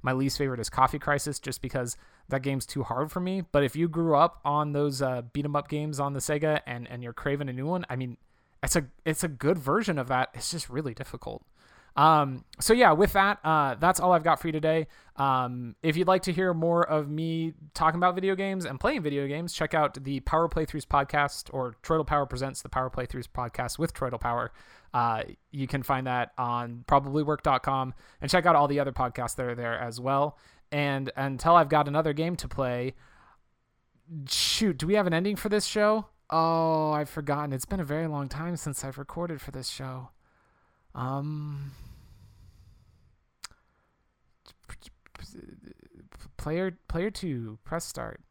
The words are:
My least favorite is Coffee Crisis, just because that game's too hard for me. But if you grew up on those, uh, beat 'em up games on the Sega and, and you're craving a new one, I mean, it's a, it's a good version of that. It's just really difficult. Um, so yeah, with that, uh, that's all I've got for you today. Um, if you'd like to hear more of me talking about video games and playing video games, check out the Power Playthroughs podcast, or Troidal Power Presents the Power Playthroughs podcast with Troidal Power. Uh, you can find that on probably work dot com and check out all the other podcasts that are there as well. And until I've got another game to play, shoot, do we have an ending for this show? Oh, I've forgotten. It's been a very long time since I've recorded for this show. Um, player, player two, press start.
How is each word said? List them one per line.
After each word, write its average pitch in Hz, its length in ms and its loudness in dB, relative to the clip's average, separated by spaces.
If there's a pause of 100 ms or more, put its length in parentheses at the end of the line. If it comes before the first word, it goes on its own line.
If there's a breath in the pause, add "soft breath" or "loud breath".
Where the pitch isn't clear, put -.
My 127 100 0
least 135 240 0
favorite 131 220 -2
is 110 100 -4
Coffee 135 300 4
Crisis, 143 400 -2
just - 220 -8
because 123 360 -4 (320 soft breath)
that 131 140 -2
game's 135 240 -2
too 139 160 -4
hard 131 280 -2
for 185 80 -4
me. 185 220 -2 (100)
But 143 120 4
if 135 120 0
you 165 140 2
grew 160 260 2
up 160 300 6
on 147 280 0
those, 143 280 0
uh, 127 220 -2 (100)
beat 143 100 -2
'em 147 120 -4
up 143 140 -2
games 151 300 -4
on 143 140 -2
the 135 60 -4
Sega 151 480 0
and, 120 200 -10
and 123 140 -10
you're 120 120 -10
craving 143 360 -2
a 127 40 -6
new 127 120 -4
one, 175 240 -2
I 127 60 -4
mean, 127 220 -6 (440)
it's 135 140 0
a, 151 100 2 (200)
it's 156 180 0
a 170 60 -2
good 147 280 0
version 160 400 0
of 127 120 -4
that. 127 240 2
It's - 180 -8
just 165 180 -8
really 127 240 -6
difficult. - 520 -12 (500 soft breath)
Um, 143 480 6 (160)
so - 140 6
yeah, 233 180 10
with 175 220 6
that, 202 300 4
uh, 147 320 4
that's 170 260 4
all 180 100 4
I've 165 120 6
got 160 180 4
for 170 80 -4
you - 20 -2
today. 156 360 0 (280 soft breath)
Um, 123 680 0
if 160 140 2
you'd 175 140 2
like 185 140 4
to 185 100 -4
hear 185 200 2
more 170 320 2
of 151 240 0
me 165 440 -2 (200)
talking 160 240 2
about 180 180 4
video 190 200 0
games 190 300 -4
and 135 120 -8
playing 262 240 -2
video 143 260 -2
games, 160 260 -6
check - 200 -2
out 147 300 0
the 135 180 -4
Power 160 280 2
Playthroughs 156 360 -4
podcast, 143 680 0
or 127 300 -4
Troidal 160 220 0
Power 147 200 2
Presents 131 360 -6
the 123 80 -14
Power 131 200 -2
Playthroughs 123 380 -8
podcast 123 520 -6
with 160 140 -2
Troidal 120 260 -4
Power. 120 320 -2 (420 loud breath)
Uh, 117 300 2 (280)
you 135 160 -4
can 139 140 -2
find 131 260 -2
that 123 300 -2
on 120 480 -4
probably 139 380 2
work 147 200 -2
dot 135 200 2
com 131 300 -2 (280 soft breath)
and 139 80 -6
check 175 160 4
out 165 120 8
all 143 100 6
the 143 140 0
other 139 100 0
podcasts 123 460 -4
that 127 80 -4
are 120 100 -4
there 117 240 -4
as 120 220 -8
well. 139 360 2 (340 soft breath)
And 139 440 0
until 139 400 4
I've 156 140 8
got 151 180 4
another 151 260 0
game 165 240 -2
to - 100 -8
play, 127 460 -4 (1300 soft breath)
shoot, - 500 0
do 156 100 -4
we 196 60 4
have 208 140 4
an 165 60 2
ending 190 220 0
for 214 140 -6
this 208 160 2
show? 214 420 2 (220)
Oh, 160 600 2
I've 151 180 -2
forgotten. 147 440 -4
It's 131 120 -4
been 196 140 -4
a 160 60 -2
very 156 220 -2
long 143 220 -4
time 165 260 -6
since - 280 -8
I've 135 160 -10
recorded 165 420 -8
for 139 100 -12
this 131 180 -10
show. 131 400 -10 (840)
Um, 143 800 -6 (4000 loud breath)
player, 175 400 -4 (100)
player 180 220 -2
two, 120 540 -6
press 165 220 -6
start. - 460 -10